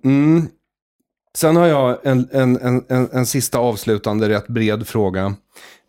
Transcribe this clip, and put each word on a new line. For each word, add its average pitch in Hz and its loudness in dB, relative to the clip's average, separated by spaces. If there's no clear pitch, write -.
mm. 147 2
Sen 160 2
har 170 4
jag 131 2
en, 127 0
en, 127 2
en, 123 -2
en, 127 0
en 127 -2
sista 127 -4
avslutande 110 -2
rätt 104 -2
bred 110 -2
fråga. 98 -2